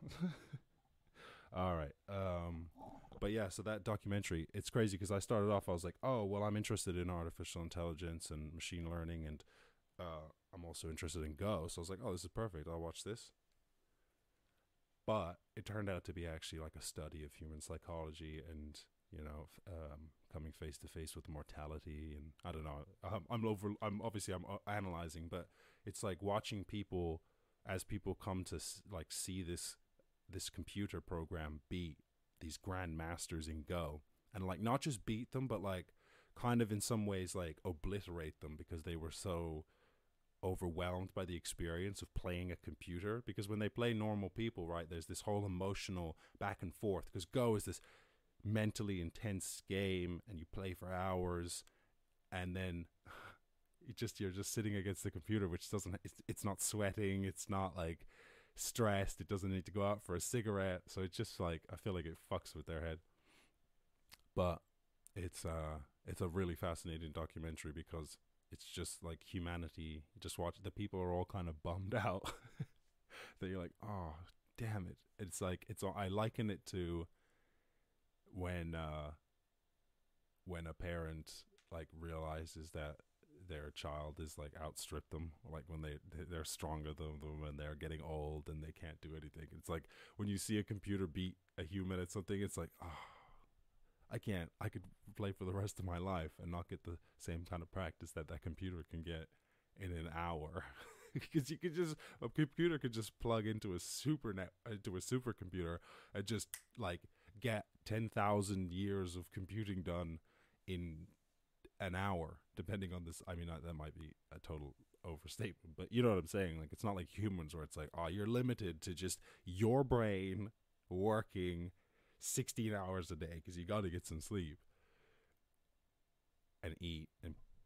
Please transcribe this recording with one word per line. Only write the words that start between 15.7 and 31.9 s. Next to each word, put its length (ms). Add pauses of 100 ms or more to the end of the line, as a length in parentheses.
out 140
to 100
be 120
actually, 340
like, 160
a 60
study 420
of 100
human 260
psychology 880
and, 320 (300)
you 120
know, 300
f-, 80 (120)
um, 380 (220)
coming 200
face 260
to 100
face 260
with 140
mortality. 880
And 160 (120)
I 80
don't 120
know. 220 (160)
I'm, 280
I'm 160
over, 260 (100)
I'm 180
obviously, 320
I'm, 140
uh, 200
analyzing, 640
but 180 (360)
it's 180
like 200
watching 420
people, 560 (460)
as 180
people 300
come 300
to 120
s-, 240 (100)
like, 220
see 300
this, 340 (520)
this 200
computer 540
program 640
beat 300 (420)